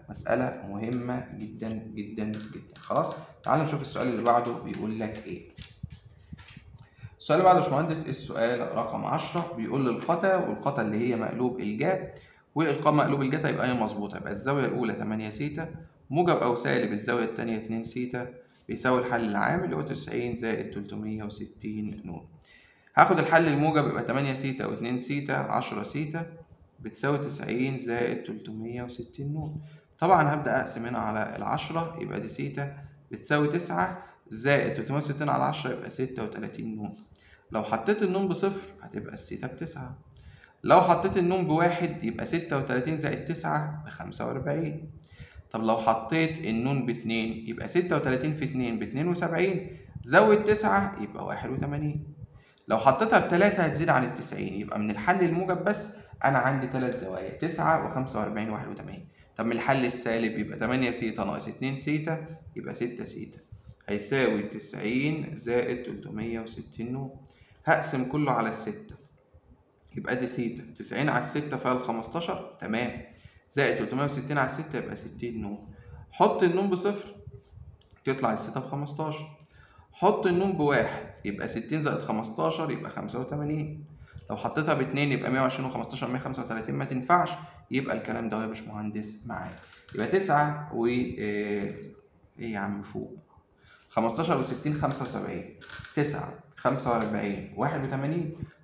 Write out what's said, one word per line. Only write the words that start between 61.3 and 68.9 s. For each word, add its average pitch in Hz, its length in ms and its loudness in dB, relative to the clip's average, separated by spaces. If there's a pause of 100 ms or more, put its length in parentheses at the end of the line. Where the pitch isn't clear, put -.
اتنين 135 280 -4
سيتا 156 500 -2 (300)
يبقى - 180 -8
ستة - 300 -6
سيتا، - 340 -12 (500)
هيساوي 107 540 2
تسعين 120 920 -2
زائد 120 460 0
تلتمية 107 580 -8
وستين 113 520 -10
نون. 139 180 -6 (540)
هقسم 139 400 2
كله 143 280 2
على 113 160 2
الستة - 480 -8 (1000)